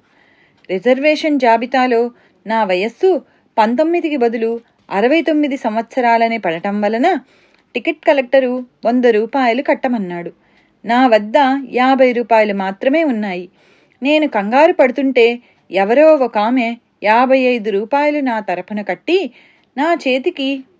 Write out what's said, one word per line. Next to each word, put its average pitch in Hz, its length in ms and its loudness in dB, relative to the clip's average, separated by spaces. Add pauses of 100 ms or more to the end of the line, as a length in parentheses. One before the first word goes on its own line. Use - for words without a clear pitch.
(680)
రిజర్వేషన్ 277 720 0
జాబితాలో 240 720 0 (360)
నా 220 160 -2
వయస్సు 226 580 0 (360)
పంతొమ్మిదికి 302 600 0
బదులు 233 420 -2 (300)
అరవై 247 320 2
తొమ్మిది 294 360 -2
సంవత్సరాలనే 226 800 0
పడటం 202 440 -4
వలన 240 380 0 (540)
టికెట్ 320 320 -8
కలెక్టరు 262 600 0 (200)
వంద 240 200 0
రూపాయలు 233 560 0
కట్టమన్నాడు. 208 680 -4 (540)
నా 247 220 2
వద్ద 214 260 2 (380)
యాభై 262 400 2
రూపాయలు 220 420 0
మాత్రమే 196 500 -2
ఉన్నాయి. 208 460 -4 (540)
నేను 302 240 0
కంగారు 254 460 2
పడుతుంటే 254 680 2 (320)
ఎవరో 247 440 4
ఒక 247 220 -2
ఆమె 233 400 -2 (260)
యాభై 247 360 2
ఐదు 247 300 0
రూపాయలు 285 500 -2
నా 247 200 -2
తరఫున 202 420 -8
కట్టి 247 500 -4 (460)
నా 311 160 0
చేతికి 269 720 -4 (160)